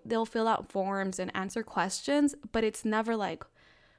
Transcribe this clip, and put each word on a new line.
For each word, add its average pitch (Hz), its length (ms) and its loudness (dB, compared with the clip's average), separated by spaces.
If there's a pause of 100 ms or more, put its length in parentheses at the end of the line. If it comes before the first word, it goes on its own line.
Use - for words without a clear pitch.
they'll 226 200 2
fill 226 220 0
out - 240 0
forms 190 480 -2
and 185 160 -4
answer 196 280 -4
questions, 285 720 2 (160)
but 226 120 2
it's 214 200 -2
never 220 320 2
like, 185 280 -4 (560)